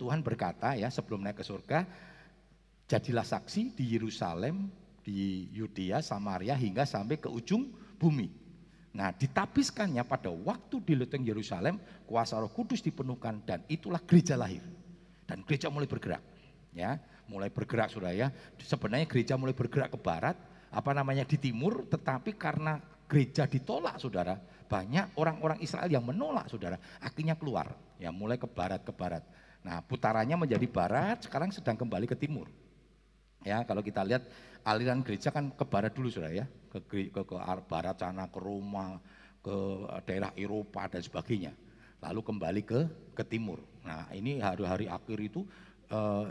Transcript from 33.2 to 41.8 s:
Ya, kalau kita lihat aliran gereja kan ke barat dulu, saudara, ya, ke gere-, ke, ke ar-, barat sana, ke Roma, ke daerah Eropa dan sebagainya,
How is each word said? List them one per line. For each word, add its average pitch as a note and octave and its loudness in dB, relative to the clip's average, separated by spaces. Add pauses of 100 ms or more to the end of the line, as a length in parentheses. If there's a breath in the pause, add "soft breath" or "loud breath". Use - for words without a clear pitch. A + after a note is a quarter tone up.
Ya, G#2+ 0
kalau G#2+ 0
kita G2+ -2
lihat B2 2 (400 loud breath)
aliran A#2+ 4
gereja C3 0
kan C#3+ -2
ke - -2
barat G#2 2
dulu, B2+ -2
saudara, D#2+ -4
ya, G2+ -2 (220)
ke F#2+ -10
gere-, G2 -4
ke, G2 -4
ke F#2 -8
ar-, F#2 -4
barat D#2+ -2
sana, F#2 -4
ke - -10
Roma, G2 -4 (400 loud breath)
ke G2 -4 (480)
daerah F#2+ -2
Eropa G2+ -4
dan F2 -4
sebagainya, F2 -2 (520 loud breath)